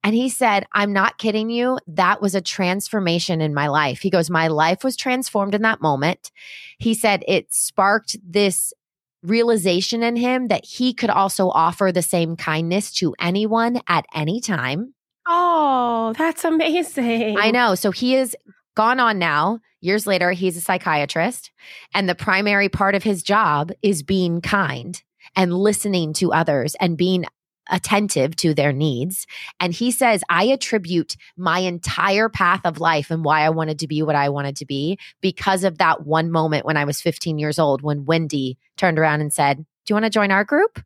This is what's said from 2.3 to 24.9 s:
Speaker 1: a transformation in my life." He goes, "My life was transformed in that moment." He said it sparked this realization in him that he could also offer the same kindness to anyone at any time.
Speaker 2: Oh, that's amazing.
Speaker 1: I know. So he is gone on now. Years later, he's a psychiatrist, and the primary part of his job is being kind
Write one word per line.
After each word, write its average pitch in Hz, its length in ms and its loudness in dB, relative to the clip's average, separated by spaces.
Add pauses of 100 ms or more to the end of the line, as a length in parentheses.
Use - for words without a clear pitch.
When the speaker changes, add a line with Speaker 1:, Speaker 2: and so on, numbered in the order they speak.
Speaker 1:
a 190 60 0
transformation 180 1000 -2
in 151 140 0
my 143 140 0
life." 143 320 0
He 190 100 0
goes, 165 180 2
"My 165 200 2
life 160 340 2
was 262 120 -2
transformed 220 600 -2
in 208 80 0
that 220 180 0
moment." 151 480 0 (480)
He 226 160 0
said 208 340 0
it - 240 0
sparked - 720 0
this 190 480 0 (520)
realization 220 800 2
in 233 120 0
him 247 340 0
that - 140 0
he 247 300 -2
could 233 160 -2
also 190 400 2
offer 175 420 2
the 175 120 0
same 165 320 0
kindness 165 580 -2
to - 260 -2
anyone 220 680 0
at 165 260 0
any 160 260 -2
time. 170 540 -4 (340)
Speaker 2:
Oh, 269 880 2
that's 320 300 -2
amazing. 285 920 0
Speaker 1:
I 214 100 4
know. 233 240 4
So 202 160 0
he 247 260 0
is 262 220 -2 (380)
gone 233 240 2
on 220 180 2
now. 170 420 0 (220)
Years 202 240 0
later, 180 280 2
he's 180 220 -2
a 175 60 -10
psychiatrist, 170 880 -2 (460)
and 196 120 2
the 175 60 0
primary 202 560 2
part 196 240 2
of 196 80 0
his 196 220 -2
job 175 480 2 (100)
is 180 220 0
being 180 380 0
kind 160 600 -2 (340)